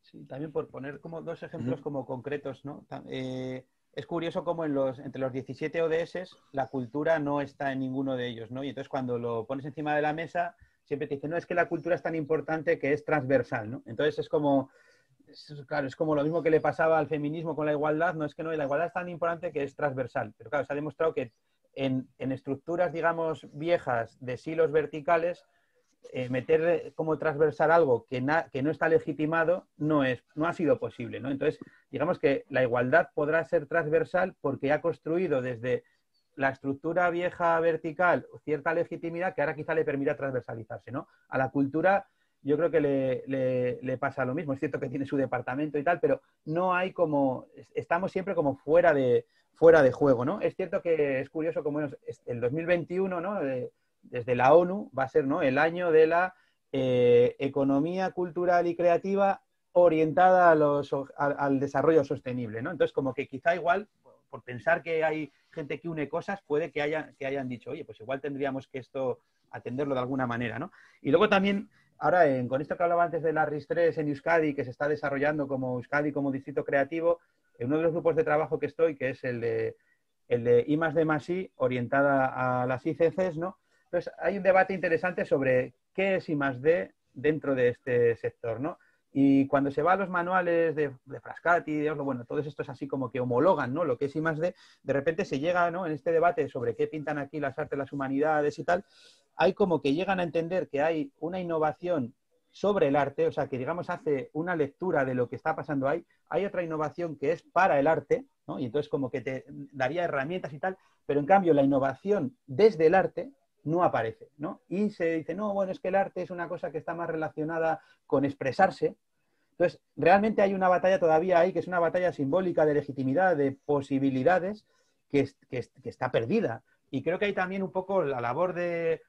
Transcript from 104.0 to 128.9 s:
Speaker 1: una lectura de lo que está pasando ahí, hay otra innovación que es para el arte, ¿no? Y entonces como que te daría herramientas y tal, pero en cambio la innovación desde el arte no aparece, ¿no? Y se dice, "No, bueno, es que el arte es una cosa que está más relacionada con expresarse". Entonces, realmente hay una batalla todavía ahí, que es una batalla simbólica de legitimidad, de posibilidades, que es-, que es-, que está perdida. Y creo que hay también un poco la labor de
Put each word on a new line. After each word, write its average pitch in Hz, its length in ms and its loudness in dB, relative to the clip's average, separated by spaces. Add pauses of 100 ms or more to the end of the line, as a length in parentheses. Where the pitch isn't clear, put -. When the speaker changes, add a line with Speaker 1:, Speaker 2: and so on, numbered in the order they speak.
Speaker 1:
una 170 240 -4
lectura 147 480 0
de 131 100 -2
lo 123 140 0
que 123 80 -10
está 160 180 -2
pasando 139 320 -2
ahí, 170 180 -2 (220)
hay 170 160 -2
otra 190 200 -4
innovación 156 520 -6
que 139 160 -2
es 165 120 -4
para 180 360 2
el 139 80 4
arte, 160 380 2 (220)
¿no? 175 120 -8
Y 131 60 -4
entonces 143 240 -4
como 139 200 -2
que 110 120 -6
te 131 260 -8
daría 143 560 -4
herramientas 160 480 -4
y 147 80 -14
tal, 185 180 -4 (280)
pero 143 160 0
en 143 40 -4
cambio 185 280 6
la 139 100 4
innovación 139 720 0 (100)
desde 160 420 4
el 175 80 6
arte 185 360 0 (320)
no 165 200 2
aparece, - 540 -2
¿no? 156 300 -10
Y 208 240 -2
se 165 240 -2
dice, 165 180 -6
"No, 208 180 -4
bueno, 196 200 -2
es 180 80 -10
que - 80 -6
el 185 80 -2
arte 190 260 0
es 170 80 -8
una 175 180 -8
cosa 170 240 -8
que 160 60 -8
está 156 160 -8
más 165 160 -6
relacionada 160 720 -4 (240)
con 139 180 2
expresarse". 147 720 0 (580)
Entonces, - 280 0 (140)
realmente 202 480 4
hay 196 100 2
una 190 140 2
batalla 180 320 4
todavía 170 400 4
ahí, 185 120 4
que 170 80 -2
es 160 80 -6
una 175 120 -2
batalla 170 340 0
simbólica 165 520 0
de 147 100 2
legitimidad, 147 600 0
de 139 180 0
posibilidades, 143 1120 0 (440)
que 139 120 2
es-, - 160 -4 (120)
que 127 80 -8
es-, 120 140 -8 (100)
que 120 80 -10
está 123 220 -4
perdida. 127 500 0 (300)
Y 135 100 -4
creo 170 160 -2
que 202 80 -2
hay 202 80 -2
también 190 300 -4
un 185 80 -6
poco 185 320 -2
la 135 180 -2
labor 151 320 -2
de 170 560 -4